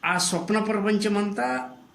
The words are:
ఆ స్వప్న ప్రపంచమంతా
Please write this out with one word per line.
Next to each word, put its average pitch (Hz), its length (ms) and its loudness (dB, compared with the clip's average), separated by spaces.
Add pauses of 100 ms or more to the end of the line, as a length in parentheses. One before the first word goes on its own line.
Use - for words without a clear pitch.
ఆ 180 140 2
స్వప్న 180 400 0
ప్రపంచమంతా 202 1120 0 (240)